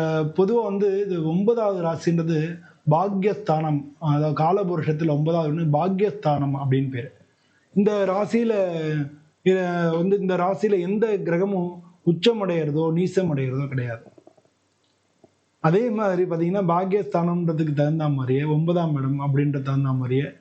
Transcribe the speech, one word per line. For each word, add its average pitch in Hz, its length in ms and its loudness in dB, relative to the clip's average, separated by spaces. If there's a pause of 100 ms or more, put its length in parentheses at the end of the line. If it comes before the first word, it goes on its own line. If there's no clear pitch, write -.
(360)
பொதுவா 220 280 2
வந்து 196 420 0
இது 170 220 -2
ஒன்பதாவது 202 560 0
ராசின்றது 165 540 0 (520)
பாக்யஸ்தானம், 160 920 0 (180)
அதாவது 151 440 0
காலபுருஷத்துல 165 640 0
ஒன்பதாவது 151 440 0
வீடு 160 180 0
பாக்யஸ்தானம் 151 840 0
அப்படின்னு 135 340 0
பேரு. 120 220 -10 (640)
இந்த 208 300 2
ராசியில, 208 480 0 (920)
இ-, 175 520 2
வந்து 196 220 2
இந்த 185 160 0
ராசியில 190 440 0
எந்த 202 380 0
கிரகமும் 175 520 -2 (360)
உச்சமடைகிறதோ 170 880 2
நீசமடைகிறதோ 143 720 0
கிடையாது. 123 360 -6 (1600)
அதே 202 300 2
மாதிரி 202 340 0
பாத்தீங்கன்னா, 170 440 0
பாக்யஸ்தானம்ன்றதுக்கு 175 1080 0
தகுந்த 151 360 0
மாதிரியே, 131 340 0
ஒன்பதாம் 160 520 0
இடம் 135 260 -2
அப்படின்ற 143 400 0
தகுந்த 135 300 0
மாதிரியே, 127 340 0 (160)